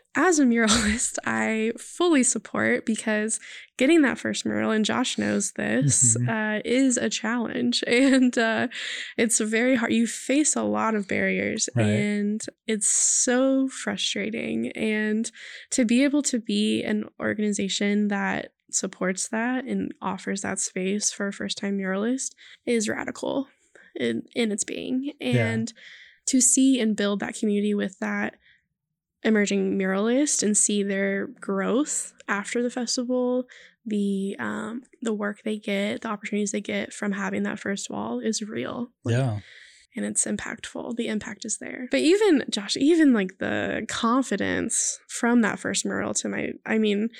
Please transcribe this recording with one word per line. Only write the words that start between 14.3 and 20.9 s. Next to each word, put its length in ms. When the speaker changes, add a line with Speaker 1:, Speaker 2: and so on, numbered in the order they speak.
Speaker 1:
And 560
to 120
be 200
able 180
to 160
be 460
an 220
organization 880
that 440
supports 580
that 380
and 260
offers 380
that 180
space 540